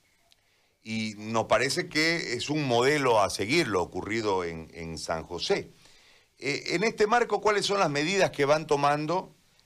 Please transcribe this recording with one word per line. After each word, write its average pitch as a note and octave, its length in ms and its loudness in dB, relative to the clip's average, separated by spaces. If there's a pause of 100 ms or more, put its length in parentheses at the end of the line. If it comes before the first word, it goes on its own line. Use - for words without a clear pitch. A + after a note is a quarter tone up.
(840)
y A2 320 -6
nos A2 300 -2
parece C3 420 0
que D#3 460 -2
es B2 160 -4
un D3 180 -2
modelo B2 520 4
a F#2+ 100 4
seguir C3 360 0
lo F#2+ 160 2
ocurrido F#2 640 -2
en, E2 300 -8
en E2 240 -10
San D#2+ 260 -6
José. F2 480 -4 (680)
Eh, - 360 -4
en F3 100 0
este G#3+ 240 2
marco, A3+ 320 2
¿cuáles G3+ 260 2
son G3 140 0
las E3 100 2
medidas D#3+ 400 2
que C#3+ 140 -2
van D3+ 240 2
tomando, D3+ 640 0 (320)